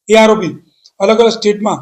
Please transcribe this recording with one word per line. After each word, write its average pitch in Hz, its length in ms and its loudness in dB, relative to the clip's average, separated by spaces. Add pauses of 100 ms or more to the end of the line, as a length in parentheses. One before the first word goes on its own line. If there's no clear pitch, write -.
એ 208 60 2
આરોપી 220 340 2 (500)
અલગ 220 220 0
અલગ 233 80 2
સ્ટેટમાં, 208 540 -4